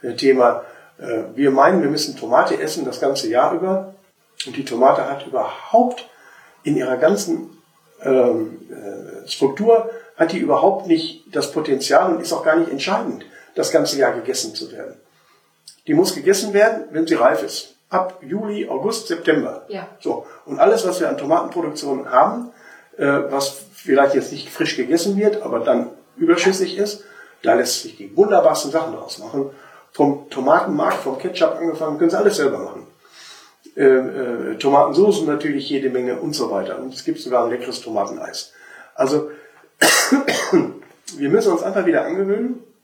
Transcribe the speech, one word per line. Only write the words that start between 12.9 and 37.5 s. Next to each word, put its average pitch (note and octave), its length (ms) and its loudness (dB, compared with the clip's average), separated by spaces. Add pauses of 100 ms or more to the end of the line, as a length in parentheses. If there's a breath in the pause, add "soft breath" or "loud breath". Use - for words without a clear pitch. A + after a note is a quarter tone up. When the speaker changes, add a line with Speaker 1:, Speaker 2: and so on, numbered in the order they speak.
Speaker 1:
das - 160 -2
ganze D3 280 0
Jahr C3 140 2
gegessen - 420 -6
zu - 160 -12
werden. - 240 -16 (920 soft breath)
Die D#3 60 2
muss F3 220 4
gegessen G3 380 0
werden, A3 380 4
wenn D#3+ 160 -2
sie E3 80 2
reif - 280 4
ist. - 320 -10 (140)
Ab F#3 360 -2
Juli, G#3 440 -6
August, C3 380 -4
September. D#3 600 -2
Speaker 2:
Ja. G3 200 -12 (120)
Speaker 1:
So. - 260 -6 (200 loud breath)
Und C#3+ 140 -8
alles, G3 280 4
was - 120 -2
wir D3+ 100 0
an C3 80 -4
Tomatenproduktion D3 920 -2
haben, - 420 2 (460 loud breath)
äh, C#3+ 80 -2 (240)
was C#3 280 -4 (160)
vielleicht C#3 420 2
jetzt - 160 -2
nicht - 180 -14
frisch - 280 -4
gegessen E3 400 0
wird, G#3 240 0
aber A#2 180 -4
dann B2 300 0 (280)
überschüssig E3+ 600 2
ist, G3+ 260 -4 (400 loud breath)
da A2+ 120 4
lässt - 260 0
sich - 160 -14
die G2+ 180 -14
wunderbarsten D3+ 560 4
Sachen E3 220 -2
draus - 260 -14
machen. C#3 300 -6 (420 loud breath)
Vom C#3+ 380 0
Tomatenmark, D3+ 640 0
vom - 260 -6
Ketchup - 380 0
angefangen, D#3 400 -4
können E3 140 2
Sie D#3+ 60 0
alles G3+ 200 2
selber C#3 220 0
machen. - 280 -12 (880 loud breath)
Äh, C3+ 100 0
äh, C3 720 2
Tomatensoßen D3 680 4
natürlich D3 440 -2
jede C3 200 0
Menge B2 300 -2
und D3+ 140 -6
so G#2+ 180 -4
weiter. F2+ 280 -4
Und C3 140 -12
es - 100 -16
gibt D#3+ 160 -4
sogar B2 260 0
ein A#2 60 -2